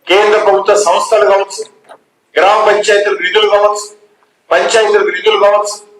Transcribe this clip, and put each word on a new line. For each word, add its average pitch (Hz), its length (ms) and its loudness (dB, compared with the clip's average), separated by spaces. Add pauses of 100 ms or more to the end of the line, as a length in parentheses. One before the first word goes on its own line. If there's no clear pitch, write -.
(100)
కేంద్ర 208 340 2
ప్రభుత్వ 202 300 0 (100)
సంస్థలు 202 460 0
కావచ్చు, 196 320 -2 (720)
గ్రామ 196 220 2 (100)
పంచాయతీలకు 202 580 0
నిధులు 214 280 0
కావచ్చు, 208 320 0 (680)
పంచాయతీలకు 208 640 0
నిధులు 214 300 0
కావచ్చు, - 300 0 (240)